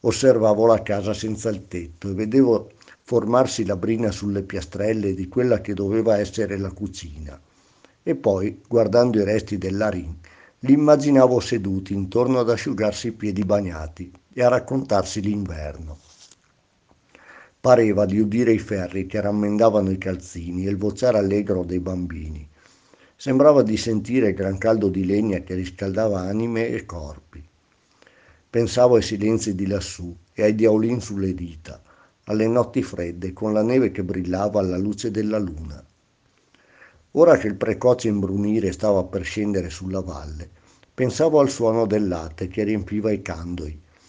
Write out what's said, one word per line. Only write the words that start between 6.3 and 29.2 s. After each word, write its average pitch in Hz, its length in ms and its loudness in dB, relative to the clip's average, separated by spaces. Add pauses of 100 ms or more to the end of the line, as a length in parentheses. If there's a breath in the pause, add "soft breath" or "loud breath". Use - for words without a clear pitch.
la 98 120 -4
cucina. 76 680 -12 (640 soft breath)
E - 120 -2
poi, 101 540 0
guardando 117 500 4
i 101 60 4
resti 107 320 -2
dell'arin, 95 580 -4 (440 soft breath)
li 135 160 4
immaginavo 139 680 4
seduti 98 540 -4
intorno 120 460 0
ad 117 100 0
asciugarsi 110 560 -2
i 113 60 -6
piedi 104 340 -4
bagnati 87 680 -4 (220)
e 123 80 -2
a 123 60 6
raccontarsi 123 760 -2
l'inverno. 80 760 -8 (1600 loud breath)
Pareva 113 460 6
di 98 160 0
udire 113 320 2
i 104 60 4
ferri 95 480 -6
che 104 160 -4
rammendavano 104 680 2
i 95 60 0
calzini 92 680 -8
e 98 40 -2
il 101 60 -2
vociare 104 400 0
allegro 98 480 0
dei 90 160 -4
bambini. 80 680 -8 (680 soft breath)
Sembrava 139 460 6
di 107 160 0
sentire 113 500 0
il 92 60 0
gran 95 240 -4
caldo 110 300 2
di 95 180 -2
legna 101 320 0
che 92 160 -10
riscaldava 95 680 -4
anime 113 480 -4
e 113 160 -6
corpi. 76 580 -14 (1080 soft breath)
Pensavo 120 460 4
ai 107 60 6
silenzi 110 520 -2